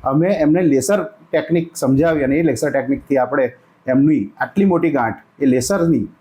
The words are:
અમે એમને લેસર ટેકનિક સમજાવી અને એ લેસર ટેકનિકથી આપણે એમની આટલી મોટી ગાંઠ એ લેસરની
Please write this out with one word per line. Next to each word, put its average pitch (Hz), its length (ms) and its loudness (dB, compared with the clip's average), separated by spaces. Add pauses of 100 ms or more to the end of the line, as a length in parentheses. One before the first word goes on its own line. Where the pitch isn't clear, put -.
અમે 151 240 0
એમને 170 340 2
લેસર 165 420 0 (280)
ટેકનિક 165 440 -2
સમજાવી 147 480 0
અને 135 120 0
એ 165 80 0
લેસર 143 260 0
ટેકનિકથી 135 480 -2
આપણે 127 360 -2 (340)
એમની 131 520 2
આટલી 190 260 -2
મોટી 170 260 2
ગાંઠ 120 240 -2 (240)
એ 143 60 -2
લેસરની 135 640 0 (140)